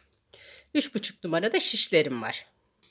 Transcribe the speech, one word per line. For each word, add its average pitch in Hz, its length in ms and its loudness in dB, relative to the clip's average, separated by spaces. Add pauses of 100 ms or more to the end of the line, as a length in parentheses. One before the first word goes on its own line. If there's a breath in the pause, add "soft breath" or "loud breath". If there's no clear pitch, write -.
(720 loud breath)
Üç - 220 0
buçuk - 280 -6
numarada 180 360 0
şişlerim 147 640 2
var. 110 240 -8 (460)